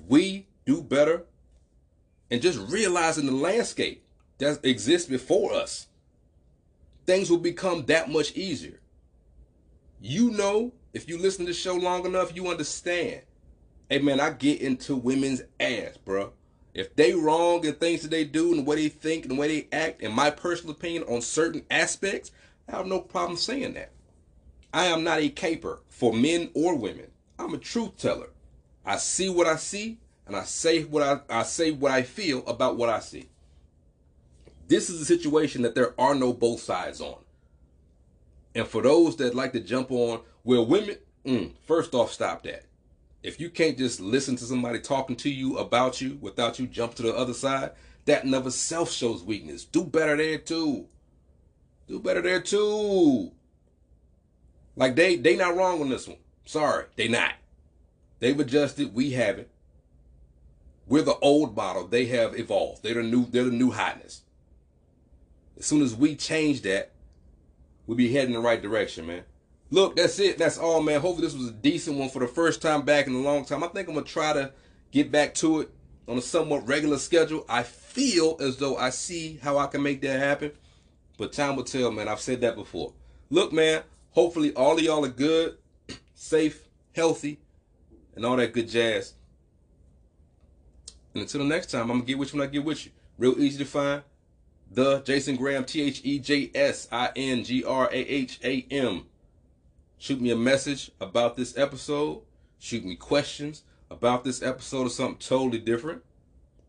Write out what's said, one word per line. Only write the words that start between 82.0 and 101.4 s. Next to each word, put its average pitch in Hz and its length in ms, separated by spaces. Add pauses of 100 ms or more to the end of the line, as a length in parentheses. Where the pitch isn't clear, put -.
I've 107 120
said 127 220
that 117 140
before. 92 380 (360)
Look, 185 220
man, 160 320 (280)
hopefully 165 420
all 143 240
of 160 60
y'all 156 220
are 131 40
good, 156 480 (300)
<clears throat> - 100 (160)
safe, - 560 (240)
healthy, 160 460 (760)
and 107 100
all 127 120
that 117 160
good 113 160
jazz. 110 440 (2000)
And 107 80
until 120 180
the 143 80
next 160 240
time, 120 180
I'm 123 100
gonna 120 40
get 135 140
with 139 160
you 147 60
when 139 80
I 139 40
get 143 120
with 151 220
you. - 60 (260)
Real 123 220
easy 139 200
to 139 60
find. 143 380 (680)
The 135 300
Jason 139 340
Graham, 135 300
T 156 160
H 139 220
E 143 140
J 143 380
S 135 360
I 120 240
N 127 280
G 123 200
R 127 280
A - 40
H 131 480
A 127 280
M. 120 340 (920)
Shoot 135 200
me 120 120
a 120 40
message 135 540 (100)
about 117 360
this 123 220